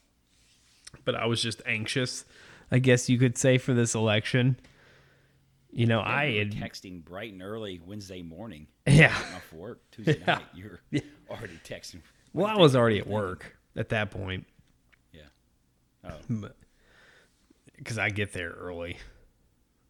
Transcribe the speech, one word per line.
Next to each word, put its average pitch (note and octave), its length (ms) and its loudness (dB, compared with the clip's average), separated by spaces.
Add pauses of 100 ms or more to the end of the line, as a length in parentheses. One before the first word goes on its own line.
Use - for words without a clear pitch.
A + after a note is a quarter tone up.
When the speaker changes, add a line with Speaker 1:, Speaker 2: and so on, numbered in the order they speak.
(1040)
Speaker 1:
but B2 100 0
I A#2 120 -2
was A2+ 160 0
just A2+ 240 -6
anxious, A#2+ 580 -4 (460)
I B2+ 80 4
guess B2+ 300 6
you B2 100 4
could B2 180 4
say, B2+ 220 4
for B2+ 160 0
this A#2 200 2
election. A2+ 640 2 (1120)
You A#2 140 2
know, A2+ 140 2
Speaker 2:
Yeah, F#2+ 60 -4
Speaker 1:
I B2+ 200 0
Speaker 2:
you A#2 120 0
were G#2+ 60 2
Speaker 1:
had G#2 80 -4
Speaker 2:
texting G2+ 520 -12
bright G2+ 280 -14
and F#2 100 -16
early G2+ 420 -10
Wednesday F#2 380 -12
morning. E2 440 -14 (200)
Speaker 1:
Yeah. C#3 320 8
Speaker 2:
Getting - 160 -8
off - 180 -18
work F2 280 -14 (100)
Tuesday D3 280 -2
Speaker 1:
<laughs> - 80 -18
Yeah. E3+ 80 2
Speaker 2:
night. - 100 -6 (100)
You're F#2 260 -18 (100)
Speaker 1:
Yeah. - 100 -2 (300)
Speaker 2:
already F2+ 340 -12
texting. - 360 -14 (320)
Speaker 1:
Well, E3+ 120 0
Speaker 2:
What G#3 60 0
Speaker 1:
I - 40 -4
Speaker 2:
do G#3+ 40 2
you F#3+ 40 8
Speaker 1:
was D3 100 12
Speaker 2:
think? B2+ 80 6
Speaker 1:
already A2+ 200 4
Speaker 2:
What - 60 -6
do G2 60 -8
Speaker 1:
at G#2 80 0
Speaker 2:
you G#2 60 -2
think? - 20 -4 (120)
Speaker 1:
work - 160 -20 (200)
at - 140 -4
that G#2+ 200 -2
point. F#2+ 360 -8 (1600)
Speaker 2:
Oh. F#2 60 -12 (180)
Speaker 1:
But, A2 280 -8 (1300)
'cause A2+ 140 -6
I G2+ 120 0
get G2+ 220 -4
there E2+ 180 -6
early. F2 480 -10 (920)